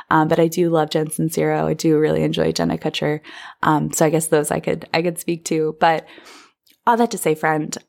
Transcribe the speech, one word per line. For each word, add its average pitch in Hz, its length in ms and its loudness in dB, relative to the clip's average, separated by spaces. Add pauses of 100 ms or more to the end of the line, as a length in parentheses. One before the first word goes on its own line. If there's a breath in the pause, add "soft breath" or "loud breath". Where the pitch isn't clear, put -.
Um, 160 200 4
but 165 100 2
I 165 80 4
do 170 220 0
love 156 220 0
Jen 156 160 -2
Sincero. 156 580 0
I 156 80 0
do 156 260 2
really 156 240 2
enjoy 160 300 0
Jenna - 240 0
Kutcher. 151 420 -4 (420 loud breath)
Um, 151 300 0
so - 140 2
I 156 40 4
guess 160 180 0
those 151 240 2
I 160 100 -2
could, - 320 -6
I 160 80 0
could 170 180 -4
speak 170 260 -6
to. 156 340 -2
But 165 260 2 (800 loud breath)
all 226 100 4
that 233 140 2
to 196 60 -8
say, 160 180 0
friend, 156 420 -2 (120)